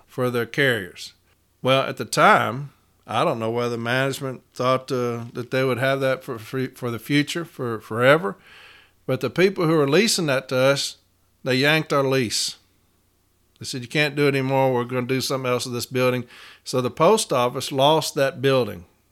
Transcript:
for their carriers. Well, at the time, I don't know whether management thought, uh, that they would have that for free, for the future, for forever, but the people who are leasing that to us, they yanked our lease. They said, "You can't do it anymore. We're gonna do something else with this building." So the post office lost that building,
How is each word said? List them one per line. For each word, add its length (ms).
for 240
their 160
carriers. 680
Well, 220
at 140
the 80
time, 640
I 180
don't 160
know 120
whether 260
management 640
thought, 380
uh, 420
that 180
they 120
would 140
have 220
that 240
for 160
free, 280
for 220
the 100
future, 460
for 340
forever, 580
but 160
the 80
people 360
who 140
are 100
leasing 380
that 220
to 60
us, 420
they 120
yanked 360
our 120
lease. 540
They 60
said, 160
"You 60
can't 280
do 120
it 80
anymore. 380
We're 120
gonna 200
do 160
something 280
else 160
with 80
this 120
building." 400
So 180
the 80
post 440
office 380
lost 440
that 260
building, 440